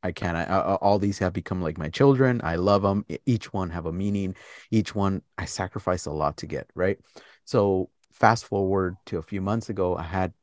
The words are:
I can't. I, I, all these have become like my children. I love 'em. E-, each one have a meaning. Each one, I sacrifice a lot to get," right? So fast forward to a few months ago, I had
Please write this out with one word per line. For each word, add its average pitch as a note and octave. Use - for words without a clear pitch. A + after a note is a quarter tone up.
I F2+
can't. E2+
I, E2+
I, F#2+
all G2
these G2+
have F#2
become F#2
like D#2+
my D#2
children. C3
I E2
love G2
'em. G2+
E-, -
each A#2
one F#2
have E2
a D#2+
meaning. G2
Each A2
one, G2
I F2+
sacrifice F#2
a D#2
lot D2+
to -
get," -
right? F#2+
So G2+
fast A2+
forward F#2+
to F#2
a D#2+
few G2
months G#2+
ago, F#2+
I E2
had F#2